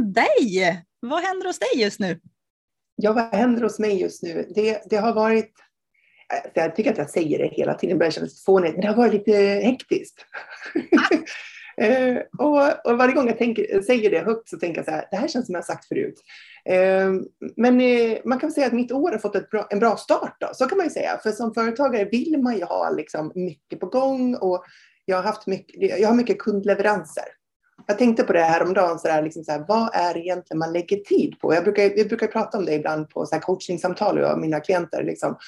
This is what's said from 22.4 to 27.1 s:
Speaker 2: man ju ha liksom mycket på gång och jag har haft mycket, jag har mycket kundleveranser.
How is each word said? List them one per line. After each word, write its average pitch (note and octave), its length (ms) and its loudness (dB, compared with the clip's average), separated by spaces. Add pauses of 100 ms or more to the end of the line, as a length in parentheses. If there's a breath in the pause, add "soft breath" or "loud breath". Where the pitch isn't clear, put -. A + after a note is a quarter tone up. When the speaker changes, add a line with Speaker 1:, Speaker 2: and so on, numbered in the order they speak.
Speaker 2:
man B3 140 0
ju F3 60 -4
ha F3+ 260 -2
liksom D#3 460 -6
mycket F3+ 440 -8
på F#3+ 60 -6
gång B3+ 500 -2
och F#3 280 -2 (420 soft breath)
jag F#3+ 100 0
har F#3 80 -2
haft G#3 240 -4
mycket, F#3+ 520 -4
jag G#3+ 80 4
har A#3 80 4
mycket A#3+ 240 2
kundleveranser. G3+ 880 -2 (600)